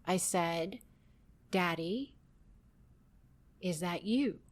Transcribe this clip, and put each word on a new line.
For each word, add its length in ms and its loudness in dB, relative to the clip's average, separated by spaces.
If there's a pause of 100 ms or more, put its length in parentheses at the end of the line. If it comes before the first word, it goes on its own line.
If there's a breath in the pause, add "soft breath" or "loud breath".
I 120 2
said, 640 0 (680 soft breath)
Daddy, 640 0 (1500)
is 200 -2
that 220 -2
you? 380 0 (120)